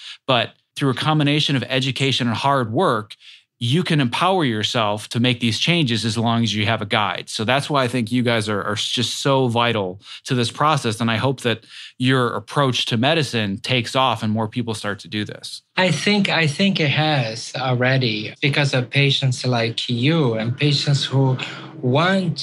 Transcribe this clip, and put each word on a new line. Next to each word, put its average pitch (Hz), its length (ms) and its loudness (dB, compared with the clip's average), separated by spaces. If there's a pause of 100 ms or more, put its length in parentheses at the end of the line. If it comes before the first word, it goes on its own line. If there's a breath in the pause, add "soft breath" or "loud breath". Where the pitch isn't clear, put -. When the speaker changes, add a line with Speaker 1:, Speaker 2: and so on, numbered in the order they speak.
(260 loud breath)
Speaker 1:
but 117 280 0 (220)
through 139 140 2
a 120 40 0
combination 151 640 2
of 113 120 -2
education 131 580 0
and 113 100 0
hard 131 360 0
work, 123 440 0 (440 loud breath)
you 135 220 2
can 156 180 2
empower 170 440 2
yourself 107 640 -2
to 120 100 -4
make 120 220 2
these 117 180 0
changes 127 460 0
as 110 120 -2
long 117 280 2
as 101 100 -2
you 107 100 -2
have 110 160 0
a 104 60 -6
guide. 101 400 -2
So - 180 -6
that's 131 240 2
why 143 140 2
I 120 60 0
think 120 240 -2
you 127 100 2
guys 113 260 0
are, 101 140 -2
are 104 140 -4
just - 420 -4
so 135 300 2
vital 110 520 0 (260 loud breath)
to 131 100 -2
this 120 160 0
process. 135 480 0
And 117 100 0
I 113 60 0
hope 127 240 -2
that 113 240 -2 (340 loud breath)
your 127 380 2
approach 127 500 0
to 127 100 -2
medicine 120 600 0
takes 127 380 -2
off 123 260 2
and 110 100 0
more 110 140 0
people 113 280 -4
start 101 260 -6
to - 80 -20
do 107 160 -4
this. - 380 -12 (140)
Speaker 2:
I 185 140 2
think, 196 380 2
I 160 180 2
think 175 320 0
it 151 120 2
has 131 680 -2
already 123 840 0
because 143 340 0
of 123 160 -2
patients 139 540 0
like 117 440 -2
you 127 460 2
and 110 220 -2
patients 143 460 2
who 131 340 2 (440 loud breath)
want 170 640 2